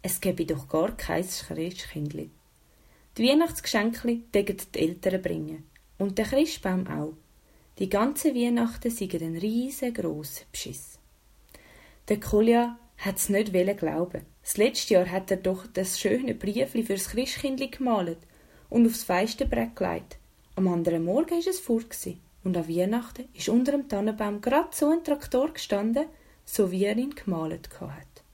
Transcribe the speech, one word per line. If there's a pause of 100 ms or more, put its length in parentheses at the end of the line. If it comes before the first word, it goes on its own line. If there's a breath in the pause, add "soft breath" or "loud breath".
Es
gebe
doch
gar
kein
Christkindli. (840 soft breath)
Die
Weihnachtsgeschenkli (100)
degen (160)
die
Eltern
bringen. (340)
Und
der
Christbaum
auch. (680 soft breath)
Die
ganze
Weihnachten
seien
ein
riesengroßer
Beschiss. (1080 loud breath)
Der
Kolja (180)
hat's
nicht
wollen
glauben. (180)
Das
letzte
Jahr
hat
er
doch
das
schöne
Briefli
fürs
Christkindli
gemalt (520 soft breath)
und
aufs
Feistenbrett
gelegt. (360)
Am
anderen
Morgen
ist
es
fort
gsi. (260)
Und
an
Weihnachten
ist
unter
dem
Tannenbaum
grad
so
ein
Traktor
gestanden, (400 loud breath)
so
wie
er
ihn
gemalt
gehabt
hat. (120)